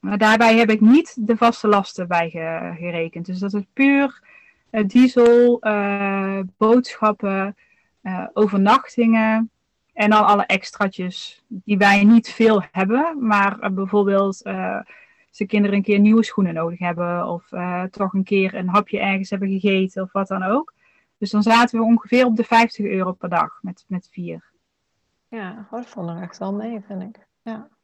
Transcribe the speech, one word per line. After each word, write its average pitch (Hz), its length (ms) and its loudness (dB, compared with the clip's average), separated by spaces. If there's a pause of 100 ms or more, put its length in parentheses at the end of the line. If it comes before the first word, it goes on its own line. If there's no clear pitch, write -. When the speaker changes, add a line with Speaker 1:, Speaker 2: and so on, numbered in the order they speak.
Speaker 1:
Maar 196 180 -6
daarbij 220 380 4
heb 226 140 4
ik 220 100 2
niet 240 460 4
de 226 100 2
vaste 233 320 0
lasten 196 400 0
bij 170 220 -2
ge-, 165 480 -8
gerekend. 170 480 -8
Dus 185 120 -8
dat 196 160 -6
is 208 80 -4 (100)
puur, 277 500 0 (480)
eh, 214 160 -2
diesel, 240 760 4
eh, 202 800 -4 (160)
boodschappen, 208 1000 0 (460)
eh, 185 300 -8
overnachtingen 220 1160 2 (420)
en 214 180 0
dan 214 160 4
alle 202 200 4
extraatjes - 1000 -6
die 202 320 -4
wij 202 260 4
niet 226 280 6
veel 220 300 4 (100)
hebben. 254 540 -2
Maar, 202 320 0
eh, 202 120 -6
bijvoorbeeld, 196 720 0
eh, 190 340 -6 (520)
als - 100 -20
de 202 80 -4
kinderen 202 300 0
een 202 60 0
keer 202 160 0
nieuwe 214 260 4
schoenen 180 300 -2
nodig 170 240 -6
hebben 175 500 -4
of, 175 240 -12
eh, 180 300 -8
toch 190 300 -6
een 190 120 -2
keer 190 300 0
een 185 140 -6
hapje 202 320 0
ergens 196 300 -4
hebben 196 180 -4 (120)
gegeten 190 420 0
of 185 100 -10
wat 196 160 -4
dan 190 140 -6
ook. 233 320 -4 (440)
Dus 202 120 -6
dan 214 120 0
zaten 226 360 2
we 226 60 0
ongeveer 240 420 2
op 226 100 0
de 226 80 0
vijftig 226 420 0
euro 185 260 -4
per 185 160 -10
dag 170 340 -4
met, 185 260 -14
met 180 220 -10
vier. 170 340 -12 (840)
Speaker 2:
Ja, 208 420 -14
dat 240 160 -12
valt 175 220 -12
er 170 140 -10
echt 180 160 -16
wel 196 160 -6
mee, 220 320 -10
vind 190 160 -12
ik. 208 240 -18 (160)
Ja. 226 260 -14 (160)